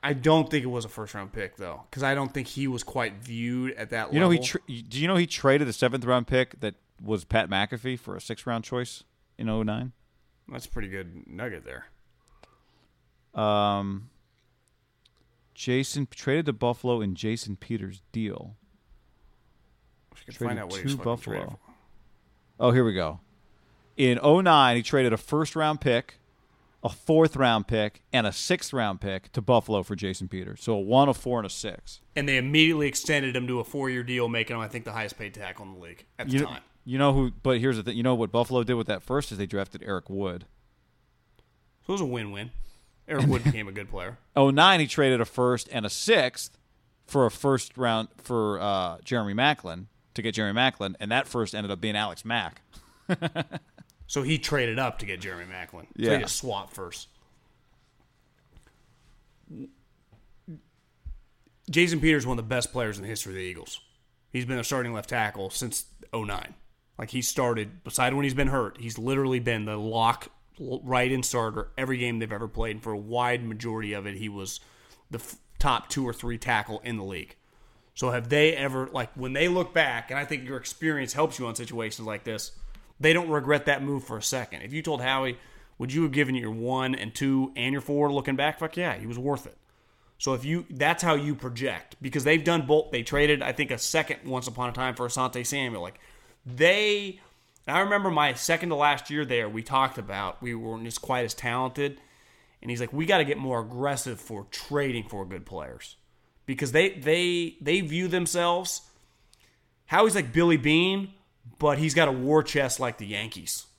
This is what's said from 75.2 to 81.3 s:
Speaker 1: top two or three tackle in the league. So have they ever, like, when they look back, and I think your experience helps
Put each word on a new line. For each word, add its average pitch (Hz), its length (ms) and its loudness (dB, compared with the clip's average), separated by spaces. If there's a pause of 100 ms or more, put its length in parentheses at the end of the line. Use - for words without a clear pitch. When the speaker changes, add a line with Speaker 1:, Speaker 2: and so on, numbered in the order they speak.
Speaker 1:
top 123 300 2
two 135 180 -2
or 120 60 -4
three 120 260 -6
tackle 110 460 -2
in 117 120 -6
the 104 60 -6
league. 95 320 -10 (640)
So 127 140 0
have 120 180 -2
they 151 260 6
ever, 135 380 -2
like, 123 240 -4
when 123 160 -6
they 151 160 2
look 180 260 0
back, 127 380 0
and 139 80 -2
I 143 40 -4
think 143 220 -6
your 135 100 -8
experience 143 580 -2
helps 151 260 0